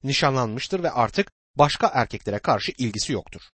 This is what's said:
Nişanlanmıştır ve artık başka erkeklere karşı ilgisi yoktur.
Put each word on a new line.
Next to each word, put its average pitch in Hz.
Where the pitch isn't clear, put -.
Nişanlanmıştır 135
ve 165
artık 120
başka -
erkeklere 107
karşı -
ilgisi 110
yoktur. -